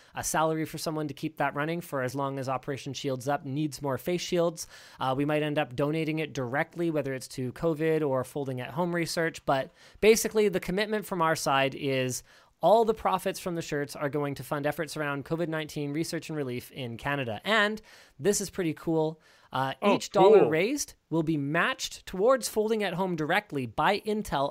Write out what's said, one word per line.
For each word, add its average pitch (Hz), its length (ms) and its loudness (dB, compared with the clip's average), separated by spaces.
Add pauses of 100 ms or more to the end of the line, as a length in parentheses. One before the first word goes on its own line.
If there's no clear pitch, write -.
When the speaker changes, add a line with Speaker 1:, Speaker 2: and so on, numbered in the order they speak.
(140)
Speaker 1:
a 120 80 -6
salary 160 440 0
for 165 100 -8
someone 156 320 -4
to 139 60 -10
keep 156 240 -8
that 139 160 0
running 160 260 -2
for 139 220 -4
as 123 120 -2
long 139 240 -4
as 131 120 -4
Operation 135 420 -6
Shields 127 340 -4
Up 143 200 -2
needs 143 340 -4
more 139 160 -2
face 135 240 -4
shields. 170 460 0 (340)
Uh, 131 160 0
we 143 80 2
might 151 180 2
end 151 160 -2
up 131 160 -2
donating 156 440 0
it 151 160 -6
directly, 151 560 -2
whether 135 240 -2
it's 131 140 -10
to 127 240 -6
covid 160 540 2
or 131 180 2
folding 135 360 -6
at 123 120 -8
home 175 220 -2
research. 165 520 -2
But 139 260 2 (300)
basically, 214 480 6
the 214 100 0
commitment 208 460 -2
from 180 160 -2
our 160 140 4
side 139 380 2
is 131 480 -2 (400)
all 214 240 8
the 220 80 2
profits 190 440 -2
from 180 160 -4
the 165 60 -2
shirts 143 340 -4
are 147 140 -2
going 143 260 -2
to - 80 -8
fund 147 240 -2
efforts 147 300 -4
around 143 300 -4
covid 165 200 -2
nineteen 151 460 -4
research 160 380 -4
and 156 80 -4
relief 123 340 -6
in 117 240 -8
Canada. 131 480 -2
And 214 380 2 (360)
this 196 220 0
is 185 80 -6
pretty 170 240 -2
cool. 160 480 -2 (320)
Uh, 131 300 -2
Speaker 2:
Oh, 208 120 6
Speaker 1:
each - 160 -2
dollar 202 300 10
Speaker 2:
cool. 135 100 6
Speaker 1:
raised 208 440 0 (160)
will 165 120 2
be 160 140 0
matched 160 720 -2
towards 220 420 2
folding 214 340 0
at 180 120 -2
home 180 200 -2
directly 156 520 0
by 156 340 2
Intel 196 500 -2